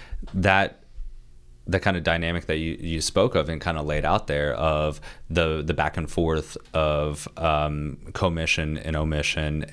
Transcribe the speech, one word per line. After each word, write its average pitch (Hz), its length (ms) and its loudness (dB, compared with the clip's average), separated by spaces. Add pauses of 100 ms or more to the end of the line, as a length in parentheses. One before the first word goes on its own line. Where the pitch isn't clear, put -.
(340)
that, 95 500 2 (840)
the 92 120 2
kind 98 160 2
of 82 80 -2
dynamic 85 440 0
that 80 100 0
you, 80 240 -2
you 80 200 -2
spoke 101 340 2
of 78 120 4
and 82 140 -4
kind 82 160 -2
of 73 80 -4
laid 76 180 0
out 90 240 2
there 73 280 0
of 76 440 0 (300)
the, 80 320 2
the 78 140 0
back 76 200 0
and 78 160 -2
forth 80 460 0 (160)
of, 76 540 0 (100)
um, 76 640 0 (140)
commission 80 640 0
and 78 180 -4
omission 76 760 0